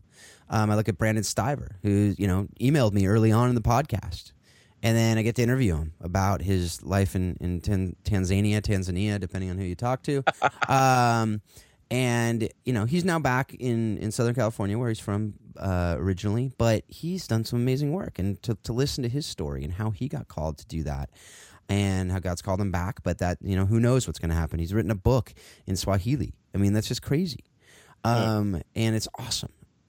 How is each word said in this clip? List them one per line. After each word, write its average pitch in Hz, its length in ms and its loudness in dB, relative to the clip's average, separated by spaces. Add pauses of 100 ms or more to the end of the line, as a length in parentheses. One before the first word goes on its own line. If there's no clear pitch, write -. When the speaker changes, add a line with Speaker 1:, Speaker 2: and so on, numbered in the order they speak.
(500)
Speaker 1:
Um, 107 220 2
I 107 40 2
look 107 140 0
at 87 80 -2
Brandon 110 260 2
Stiver, 110 600 -4
who, 101 340 4
you 98 80 0
know, 98 220 2 (120)
emailed 127 340 4
me 101 120 4
early 110 260 6
on 120 180 6
in 123 40 2
the 117 80 0
podcast. - 680 -2 (540)
And 113 120 4
then 113 200 4
I 110 40 2
get 113 160 0
to 123 40 2
interview 117 360 2
him 80 240 -4
about 95 400 0
his 90 420 -2
life 95 320 0
in, 92 240 -2
in 87 220 -4
Tan-, 95 420 -2
Tanzania, 101 580 2
Tanzania, 98 560 -2
depending 92 320 -6
on 90 80 -6
who 98 60 -4
you 90 120 -4
talk 123 280 -4
to. 139 220 -2 (200)
Speaker 2:
<laughs> - 220 -2
Speaker 1:
Um, 120 720 4 (500)
and, 117 600 0 (160)
you 127 80 0
know, 107 120 0
he's 165 200 0
now 170 140 2
back 131 340 0
in, 117 460 0
in 107 120 -4
Southern 117 240 0
California, 110 420 0
where 123 120 -2
he's 110 100 -4
from, 104 360 -2 (220)
uh, 90 420 0
originally, 101 580 -2
but 113 300 2
he's 175 400 -8
done 113 180 0
some 120 140 -2
amazing 131 340 0
work. - 260 -6
And 95 240 -2
to, 113 200 -2
to 120 100 -6
listen 135 300 -2
to 117 60 -2
his 143 160 -4
story 69 380 -6
and 73 80 -6
how 107 200 -4
he 123 180 -6
got 64 180 -10
called 78 300 -6
to - 80 -20
do 80 180 -6
that 69 280 -6 (580)
and 95 420 0
how 92 80 -2
God's 87 220 -4
called 95 180 -2
him 101 120 -2
back, 87 320 -4
but 87 160 -2
that, 87 220 0
you 98 140 -2
know, 95 100 2
who 113 140 2
knows 123 260 4
what's 82 140 -6
gonna 82 140 -2
happen. 82 260 -2
He's 82 140 -4
written 107 180 0
a 110 40 -2
book 117 380 2 (320)
in 95 120 -2
Swahili. 101 560 0 (200)
I - 40 -4
mean, 101 160 4
that's 110 140 0
just - 160 -6
crazy. 151 420 -2 (580)
Speaker 2:
Yeah. 113 340 2
Speaker 1:
Um, 101 240 0 (140)
and 110 200 0
it's 107 120 -4 (100)
awesome. - 360 -8 (360)